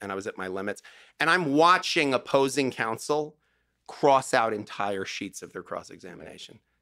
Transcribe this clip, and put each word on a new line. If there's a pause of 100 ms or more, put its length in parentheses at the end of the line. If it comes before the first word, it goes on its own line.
and
I
was
at
my
limits. (400)
And
I'm
watching
opposing
counsel (500)
cross
out
entire
sheets
of
their
cross-examination, (220)